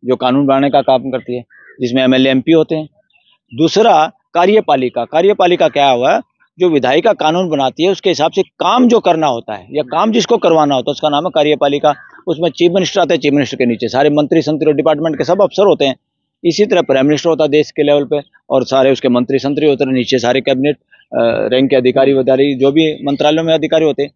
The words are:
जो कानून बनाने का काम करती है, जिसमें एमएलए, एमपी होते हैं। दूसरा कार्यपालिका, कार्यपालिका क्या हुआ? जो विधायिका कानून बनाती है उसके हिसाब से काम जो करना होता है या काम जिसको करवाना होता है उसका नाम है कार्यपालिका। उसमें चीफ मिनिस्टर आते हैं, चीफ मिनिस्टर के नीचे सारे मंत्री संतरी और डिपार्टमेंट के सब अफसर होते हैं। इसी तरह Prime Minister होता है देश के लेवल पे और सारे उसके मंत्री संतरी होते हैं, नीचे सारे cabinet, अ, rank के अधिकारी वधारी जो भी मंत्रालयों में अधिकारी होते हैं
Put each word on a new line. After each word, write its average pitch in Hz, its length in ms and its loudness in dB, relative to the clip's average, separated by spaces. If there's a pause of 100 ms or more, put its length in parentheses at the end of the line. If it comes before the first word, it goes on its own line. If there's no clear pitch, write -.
जो 123 100 0
कानून 127 300 0
बनाने 135 240 2
का 135 120 2
काम 131 300 0
करती 123 260 -8
है, 120 80 -12 (360)
जिसमें 127 220 0
एमएलए, 131 260 2
एमपी 131 220 0
होते 160 240 2
हैं। 156 140 -8 (640)
दूसरा 165 580 2 (220)
कार्यपालिका, 139 720 0
कार्यपालिका 175 640 0
क्या 139 220 2
हुआ? 135 320 0 (380)
जो 180 100 2
विधायिका 151 440 2
कानून 170 360 -2
बनाती 139 340 -2
है 185 60 2
उसके 196 200 -2
हिसाब 156 220 0
से 190 120 -2
काम 233 440 0
जो 226 120 4
करना 160 280 0
होता 117 280 -6
है 92 160 -16
या 147 120 -4
काम 170 280 -2
जिसको 220 260 0
करवाना 160 380 2
होता 131 160 -4
है - 20 -4
उसका 156 160 -4
नाम 147 160 -2
है 180 100 -4
कार्यपालिका। 147 600 0 (320)
उसमें 160 220 -2
चीफ 175 220 0
मिनिस्टर 185 300 -2
आते 170 120 0
हैं, 165 80 -2
चीफ 151 120 2
मिनिस्टर 143 240 -2
के 131 80 0
नीचे 117 220 -2
सारे 131 220 2
मंत्री 151 320 0
संतरी 151 260 -2
और 151 80 2
डिपार्टमेंट 151 420 -2
के 151 60 -4
सब 180 180 0
अफसर 190 240 0
होते 156 200 2
हैं। - 100 -2 (480)
इसी 175 220 0
तरह 180 160 0
Prime 135 240 0
Minister 151 240 0
होता 156 140 0
है 147 60 0
देश 151 220 0
के 151 120 -2
लेवल 147 200 2
पे 143 160 -4 (300)
और 135 140 0
सारे 135 280 2
उसके 131 180 0
मंत्री 123 300 0
संतरी 143 300 -2
होते 139 140 0
हैं, 131 80 -4
नीचे 127 280 -2
सारे 123 220 0
cabinet, 135 340 -2 (380)
अ, 117 400 0
rank 131 160 2
के 143 60 2
अधिकारी 135 380 2
वधारी 131 420 2
जो 135 160 2
भी 156 340 -2
मंत्रालयों 147 380 0
में 160 100 0
अधिकारी 160 320 0
होते 143 180 -2
हैं 151 120 -8